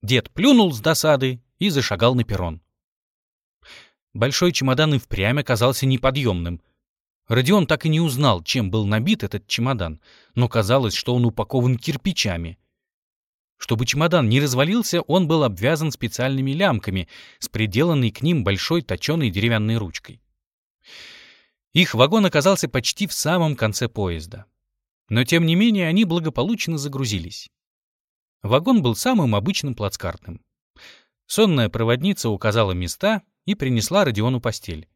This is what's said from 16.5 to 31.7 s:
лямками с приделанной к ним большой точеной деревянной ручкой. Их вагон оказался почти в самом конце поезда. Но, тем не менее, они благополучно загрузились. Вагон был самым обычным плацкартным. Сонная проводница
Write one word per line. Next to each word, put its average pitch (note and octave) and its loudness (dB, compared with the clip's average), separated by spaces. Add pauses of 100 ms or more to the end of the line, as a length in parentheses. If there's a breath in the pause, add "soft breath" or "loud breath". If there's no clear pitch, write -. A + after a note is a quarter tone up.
лямками A2+ -2 (300 loud breath)
с - -12
приделанной A#2+ 0
к - -10
ним D3+ 0
большой G2 -2
точеной C#3+ -2
деревянной A2 0
ручкой. - -10 (1500 loud breath)
Их E3+ 2
вагон D#3 4
оказался E3 2
почти C3+ -4
в D#3 -8
самом D#3+ 0
конце A2+ -2
поезда. F2 -6 (640)
Но, A#2 2
тем E3+ 2
не E3 2
менее, G3 2
они F#3+ 4
благополучно E3 -2
загрузились. C3+ -6 (920)
Вагон E3 2
был A#2+ 0
самым F3 0
обычным B2+ -2
плацкартным. F#2 -8 (840 loud breath)
Сонная D#3+ 2
проводница B2+ 0